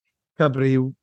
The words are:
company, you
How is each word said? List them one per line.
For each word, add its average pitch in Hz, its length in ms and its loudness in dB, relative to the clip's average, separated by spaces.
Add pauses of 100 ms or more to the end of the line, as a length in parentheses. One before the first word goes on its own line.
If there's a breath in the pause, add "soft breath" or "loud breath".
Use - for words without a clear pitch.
(380)
company, 135 340 0
you 131 320 -2